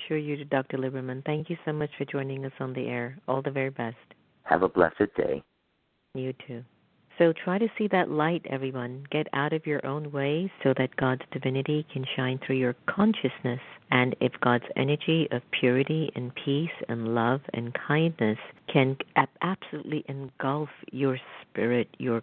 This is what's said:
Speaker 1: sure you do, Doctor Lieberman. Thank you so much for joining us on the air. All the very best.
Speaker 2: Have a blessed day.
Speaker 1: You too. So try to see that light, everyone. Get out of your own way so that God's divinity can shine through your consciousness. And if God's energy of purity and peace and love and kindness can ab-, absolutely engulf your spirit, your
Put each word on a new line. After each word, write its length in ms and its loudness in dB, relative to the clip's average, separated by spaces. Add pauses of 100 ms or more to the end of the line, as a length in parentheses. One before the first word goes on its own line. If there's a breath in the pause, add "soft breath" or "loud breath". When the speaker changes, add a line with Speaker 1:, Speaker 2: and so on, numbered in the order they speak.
Speaker 1:
sure 100 -2
you 180 -4
do, 80 -12
Doctor 320 0
Lieberman. 480 -6
Thank 240 -2
you 160 -4
so 80 -2
much 240 -4
for 80 -4
joining 400 -6
us 140 -8
on 140 -6
the 160 -6
air. 280 -6 (120)
All 140 0
the 100 -4
very 180 -2
best. 260 -6 (460)
Speaker 2:
Have 220 4
a 40 4
blessed 480 2
day. 240 0 (720)
Speaker 1:
You 200 -6 (140)
too. 160 -12 (520)
So 160 8 (120)
try 140 0
to 100 2 (100)
see 140 2
that 180 2
light, 400 0
everyone. 640 -6
Get 200 -2
out 200 0
of 120 -2
your 220 -2
own 240 -4
way 400 -2 (140)
so 140 6
that 180 0
God's 340 2
divinity 640 -2
can 120 -4 (120)
shine 280 0
through 120 0
your 180 2 (120)
consciousness. 760 2 (320)
And 280 4
if 200 2
God's 240 6 (120)
energy 540 2
of 120 -2 (100)
purity 640 2
and 160 -4 (120)
peace 240 0 (200)
and 260 -2
love 260 4 (140)
and 180 -4 (140)
kindness 520 2 (320)
can 260 4 (180)
ab-, 140 4 (140)
absolutely 640 -4
engulf 640 -4 (200)
your 280 0 (220)
spirit, 480 0 (100)
your 240 0